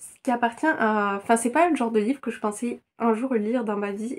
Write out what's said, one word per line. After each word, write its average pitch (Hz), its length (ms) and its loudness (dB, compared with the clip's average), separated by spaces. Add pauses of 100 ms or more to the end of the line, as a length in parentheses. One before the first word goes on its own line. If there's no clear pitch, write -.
(220)
qui - 80 -4
appartient 240 380 0
à, 214 480 2
enfin, 214 220 2
c'est 233 120 0
pas 320 200 4
le 311 60 2
genre 233 140 0
de 220 100 2
livre 233 220 0
que - 80 -4
je 226 100 -8
pensais 233 420 -4 (180)
un 226 160 4
jour 254 180 -2
lire 226 300 0
dans 208 140 -2
ma 202 140 -4
vie 220 280 -6